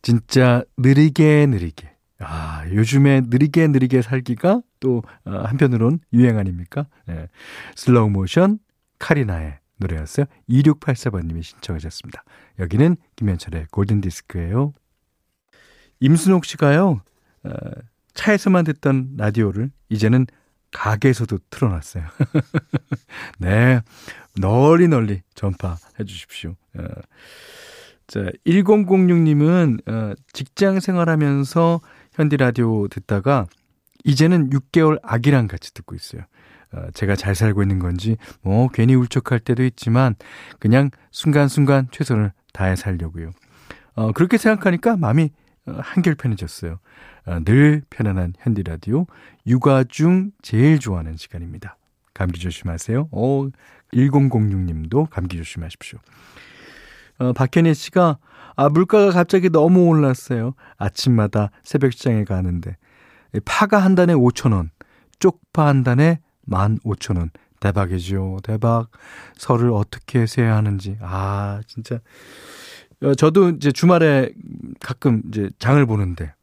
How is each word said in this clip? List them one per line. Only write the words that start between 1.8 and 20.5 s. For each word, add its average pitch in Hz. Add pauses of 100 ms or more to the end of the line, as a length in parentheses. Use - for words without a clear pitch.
아, 80
요즘에 131
느리게 143
느리게 127
살기가 127 (180)
또, 120 (220)
아, 98
한편으론 127 (120)
유행 117
아닙니까? 95 (200)
네. 82 (460)
슬로우 117
모션 170 (400)
카리나의 85 (200)
노래였어요. 85 (200)
이육팔사 139
번님이 82
신청하셨습니다. 80 (360)
여기는 110 (200)
김현철의 85
골든디스크예요. 101 (1300)
임순옥 165
씨가요, 147 (440)
어, - (640)
차에서만 190
듣던 135
라디오를 107 (180)
이제는 113 (460)